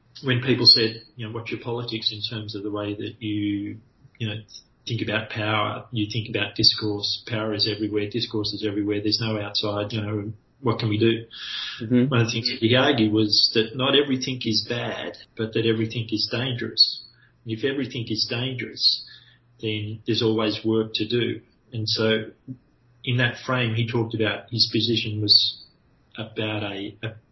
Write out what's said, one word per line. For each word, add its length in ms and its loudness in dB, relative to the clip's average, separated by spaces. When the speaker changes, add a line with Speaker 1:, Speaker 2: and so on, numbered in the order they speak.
Speaker 1:
when 160 4
people 240 4
said, 360 8
you 100 -8
know, 60 -10
"What's 180 -10
your 100 -6
politics 520 -4
in 100 -12
terms 320 -8
of 80 -8
the 80 -6
way 240 -4
that 280 -10
you, 560 -4
you 100 -4
know, 80 -6
think 160 -4
about 280 -2
power, 600 -2
you 200 -2
think 180 -4
about 260 -4
discourse, 720 0
power 260 -2
is 180 0
everywhere, 380 0
discourse 440 -4
is 140 -6
everywhere, 360 0
there's 180 0
no 180 0
outside, 540 -4
you 80 -2
know, 320 -4
what 160 2
can 100 0
we 100 0
do?" 260 4
Speaker 2:
Mm-hmm. 260 4
Speaker 1:
One 120 4
of 80 4
the 40 -4
things 160 -2
that 120 -4
he 140 6
argued 380 4
was 420 4
that 220 2
not 180 2
everything 500 2
is 240 0
bad, 500 -6
but 160 -4
that 140 0
everything 440 0
is 200 -2
dangerous. 760 0
And 120 -6
if 80 -2
everything 440 -2
is 200 0
dangerous, 760 0
then 460 -4
there's 160 2
always 420 2
work 300 2
to 120 -2
do. 360 0
And 160 -4
so 420 2
in 140 0
that 260 2
frame, 300 0
he 120 0
talked 280 -2
about 360 -2
his 220 2
position 480 0
was 420 2
about 460 -4
a, 400 -8
a, 60 -6